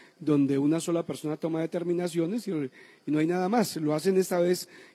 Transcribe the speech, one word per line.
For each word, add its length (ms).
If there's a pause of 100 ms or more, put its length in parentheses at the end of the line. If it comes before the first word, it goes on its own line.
(200)
donde 380
una 220
sola 260
persona 320
toma 240
determinaciones 840
y, 40
y 600
no 80
hay 80
nada 220
más. 260
Lo 180
hacen 240
esta 220
vez 280 (260)